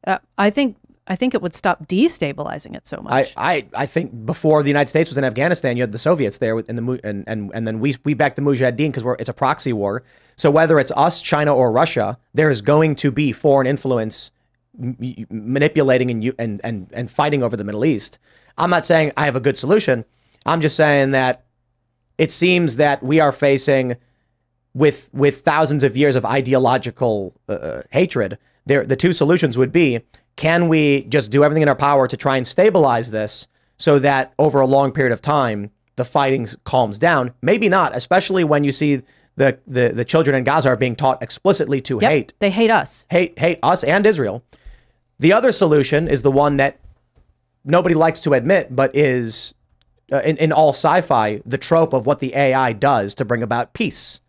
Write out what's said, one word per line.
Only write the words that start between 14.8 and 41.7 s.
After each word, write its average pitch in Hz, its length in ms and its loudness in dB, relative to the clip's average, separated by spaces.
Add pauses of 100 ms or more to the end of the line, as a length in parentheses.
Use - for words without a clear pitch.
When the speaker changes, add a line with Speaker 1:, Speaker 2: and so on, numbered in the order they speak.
Speaker 2:
m-, 127 180 -8
m-, 113 300 -10
manipulating 127 840 0
and, 113 120 -4
u-, 123 160 -4
and, 110 240 -6
and, 104 280 -8
and 120 200 -10
fighting 147 320 -2
over 117 120 -2
the 104 80 -8
Middle 104 220 -4
East. 131 320 -4 (400)
I'm 170 140 0
not 175 140 0
saying 160 300 2
I 151 100 -2
have 135 100 -2
a 131 40 -2
good 131 180 -2
solution. 135 480 0 (400)
I'm 165 140 0
just 151 160 0
saying 143 360 2
that 131 340 -2 (720)
it 156 140 0
seems 175 460 0
that 143 260 2
we 143 160 2
are 147 120 4
facing 135 640 0 (800)
with, 143 400 0
with 139 280 0
thousands 147 420 2
of 123 120 0
years 139 220 2
of 117 80 -2
ideological, 123 1080 0 (140)
uh, 107 60 -6
uh, 67 280 -8 (100)
hatred. 123 460 -2 (280)
There, 139 200 2
the 135 120 0
two 180 160 2
solutions 156 440 2
would 131 140 0
be, 143 300 0 (340)
can 170 320 0
we 151 360 2
just 113 280 -2
do 147 140 4
everything 156 180 2
in 147 60 4
our 135 60 2
power 139 340 2
to - 80 -6
try 135 180 0
and 127 100 -2
stabilize 139 640 2
this 107 360 -6 (300)
so 147 220 4
that 135 380 0
over 143 220 2
a 135 60 4
long 135 260 2
period 131 220 0
of - 80 -6
time, 117 500 -2 (240)
the 127 80 -4
fighting 135 400 0
s-, 107 220 -10
calms 110 340 -2
down? 131 420 0
Maybe 202 280 0
not, 180 260 0
especially 185 480 0
when 147 220 2
you 135 80 0
see 143 280 0 (360)
the, 131 280 2
the, 123 280 0
the 120 100 -4
children 143 320 2
in 127 80 -2
Gaza 139 260 2
are 127 60 2
being 120 220 -2
taught - 260 0
explicitly 139 580 0